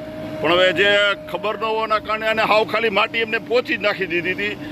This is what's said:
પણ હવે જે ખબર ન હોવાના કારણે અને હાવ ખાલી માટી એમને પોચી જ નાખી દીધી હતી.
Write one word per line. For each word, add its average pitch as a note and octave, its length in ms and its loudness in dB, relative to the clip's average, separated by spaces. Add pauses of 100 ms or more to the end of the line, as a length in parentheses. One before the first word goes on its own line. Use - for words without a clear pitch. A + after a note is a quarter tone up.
(400)
પણ D#3 120 2
હવે F#3 200 4
જે F#3+ 160 2 (440)
ખબર G3+ 260 -4
ન G#3+ 60 -4
હોવાના A3 340 0
કારણે G#3+ 280 -4
અને A3 160 2
હાવ G#3+ 220 4
ખાલી A3+ 240 0
માટી A3 300 0
એમને A3+ 200 0
પોચી B3 380 -2
જ G3 40 -12
નાખી G3 260 -2
દીધી F3 260 -2
હતી. G#3 240 -4 (160)